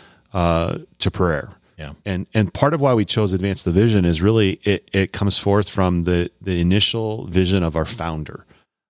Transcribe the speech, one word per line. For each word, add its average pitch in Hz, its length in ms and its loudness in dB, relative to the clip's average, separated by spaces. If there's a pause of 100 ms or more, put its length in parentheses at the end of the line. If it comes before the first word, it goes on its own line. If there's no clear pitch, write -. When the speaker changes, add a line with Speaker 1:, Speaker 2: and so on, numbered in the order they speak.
(340)
Speaker 1:
uh, 85 460 0 (200)
to 95 120 -2
prayer. 82 380 -2 (280)
Speaker 2:
Yeah. 76 160 -14 (120)
Speaker 1:
And, 95 280 -6
and 104 200 2
part 143 220 0
of 139 60 -2
why 131 120 2
we 107 120 2
chose 104 280 0
Advance 95 300 -2
the 90 80 -2
Vision 101 340 4
is 82 160 2
really 104 420 2
it, 101 300 -2
it 95 180 0
comes - 280 -2
forth 101 300 0
from 90 340 0
the, 87 260 0 (120)
the 92 200 -2
initial 107 640 0
vision 90 380 2
of 80 120 -2
our 80 100 0
founder. 80 600 -8 (440)